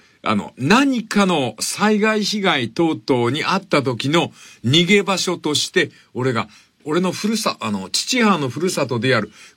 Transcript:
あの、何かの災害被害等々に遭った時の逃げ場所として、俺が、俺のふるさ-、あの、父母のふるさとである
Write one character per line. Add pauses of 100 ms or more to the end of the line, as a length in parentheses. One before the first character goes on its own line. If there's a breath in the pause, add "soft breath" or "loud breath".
(280 soft breath)
あ
の、
何
か
の
災
害
被
害
等
々
に
遭
っ
た
時
の (320 loud breath)
逃
げ
場
所
と
し
て、 (240 soft breath)
俺
が、 (360 soft breath)
俺
の
ふ
る
さ-、
あ
の、
父
母
の
ふ
る
さ
と
で
あ
る (260 loud breath)